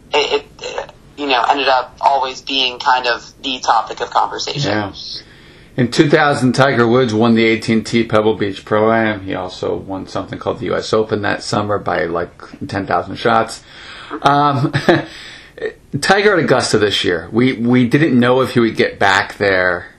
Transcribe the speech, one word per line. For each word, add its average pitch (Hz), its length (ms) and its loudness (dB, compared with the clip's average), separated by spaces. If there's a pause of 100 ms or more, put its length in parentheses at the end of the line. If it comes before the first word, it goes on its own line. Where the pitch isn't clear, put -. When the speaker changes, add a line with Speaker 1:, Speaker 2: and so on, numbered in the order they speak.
(120)
Speaker 1:
it, - 320 0 (160)
it, - 300 -10 (260)
you 143 100 -6
know, 127 220 0
ended 139 200 0
up 127 320 0
always 131 420 -2
being 131 360 -4
kind 127 280 0
of 117 260 -4 (100)
the 131 180 -6
topic 113 400 -2
of 120 100 -6
conversation. 107 600 -2
Speaker 2:
Yeah. 104 220 -4 (840)
In 120 140 0
two 160 180 4
thousand, 143 440 2
Tiger 127 340 2
Woods 120 260 4
won 113 220 4
the 113 100 4
A 113 140 2
T 113 140 -2
and 110 140 2
T 117 180 2
Pebble 107 300 2
Beach 98 300 -6
Pro-Am. 110 600 0
He 95 100 -6
also 95 420 -6
won 92 300 -10
something 95 320 -8
called 98 220 -6
the 92 60 -6
U 90 100 -2
S - 160 -4
Open 110 300 0
that 101 200 -2
summer 104 360 -2
by, 87 260 -2
like, 85 260 -4 (380)
ten 98 180 -6
thousand 90 300 -2
shots. 113 460 0 (600)
Um, 143 500 2
<laughs> - 1300 -4
Tiger 202 380 4
at 156 60 2
Augusta 120 340 2
this 101 260 2
year. 87 280 -2
We, 123 220 2
we 120 340 2
didn't 143 300 4
know 123 240 4
if 120 100 -2
he 120 80 2
would 110 160 2
get - 220 0
back 98 380 2
there. 92 640 0